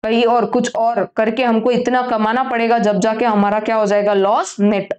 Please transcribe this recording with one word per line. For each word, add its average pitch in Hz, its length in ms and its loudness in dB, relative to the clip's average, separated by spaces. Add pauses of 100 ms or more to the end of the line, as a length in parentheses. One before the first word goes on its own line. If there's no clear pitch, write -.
कहीं 233 220 0
और 233 220 2
कुछ 240 280 -2
और 226 280 0 (140)
करके 226 260 0
हमको 226 280 2
इतना 247 320 0
कमाना 233 400 -2
पड़ेगा, 233 360 0
जब 208 200 0
जाके 220 260 0
हमारा 208 360 2
क्या 226 140 -2
हो 214 100 2
जाएगा? 208 280 2
लॉस 208 480 0
नेट 202 380 0